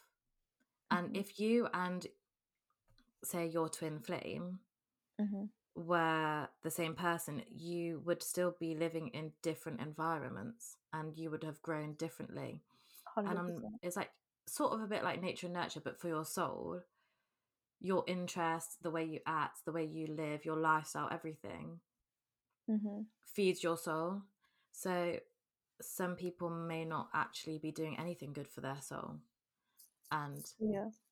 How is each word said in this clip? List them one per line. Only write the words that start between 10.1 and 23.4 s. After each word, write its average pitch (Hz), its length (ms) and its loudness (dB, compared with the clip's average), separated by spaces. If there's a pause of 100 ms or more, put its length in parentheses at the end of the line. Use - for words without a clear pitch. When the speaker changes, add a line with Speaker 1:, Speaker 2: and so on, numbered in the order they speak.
Speaker 1:
and 156 240 -4
you 160 120 -2
would 156 140 -2
have 151 160 -6
grown 151 320 -2
differently. 147 720 -6 (640)
And 180 120 2
I'm, 175 80 0
Speaker 2:
Hundred 175 100 -2
percent. 113 260 -6
Speaker 1:
it's, 180 140 -2
like, - 140 -2 (360)
sort - 260 2
of 220 80 0
a 220 60 -2
bit 202 180 0
like 175 160 0
nature 180 280 -2
and 175 60 -4
nurture, 170 300 -2
but - 160 -6
for 175 80 -2
your 160 160 0
soul, 175 560 -2 (1000)
your 185 280 4
interests, 170 720 0
the 170 80 0
way 160 140 2
you 156 200 -4
act, 151 400 0
the 160 60 -2
way 160 140 2
you 156 240 -2
live, 151 360 -2
your 156 120 2
lifestyle, 156 560 4
everything 160 680 -6 (880)
Speaker 2:
Mm-hmm. 208 340 2 (220)
Speaker 1:
feeds 185 380 4